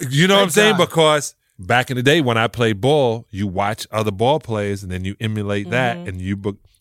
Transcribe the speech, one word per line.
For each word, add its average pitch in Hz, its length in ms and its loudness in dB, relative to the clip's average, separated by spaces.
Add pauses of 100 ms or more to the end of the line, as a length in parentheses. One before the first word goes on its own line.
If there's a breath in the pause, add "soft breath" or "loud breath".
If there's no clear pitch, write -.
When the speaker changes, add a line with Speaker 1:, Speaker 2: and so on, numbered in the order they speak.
Speaker 1:
<laughs> 127 80 -6
you 147 180 2
know 196 60 4
what 196 80 4
I'm 196 60 2
Speaker 2:
Thank 151 60 -4
Speaker 1:
saying? 208 220 4
Speaker 2:
God. 175 120 2
Speaker 1:
Because 151 460 2 (240)
back 117 320 0
in 123 60 -4
the 127 60 -2
day 147 180 4
when 120 180 2
I 113 100 4
played 110 320 0
ball, 123 500 0
you 98 160 -4
watch 101 440 -2
other 107 220 -2
ball 117 280 0
players, 101 420 -6
and 92 100 -10
then 90 120 -6
you 98 160 -6
emulate 101 500 -4
that, 120 260 0
Speaker 3:
Mm-hmm. 175 120 -12
Speaker 1:
and 92 120 -10
you 98 160 -4
be-, 101 200 -6 (240)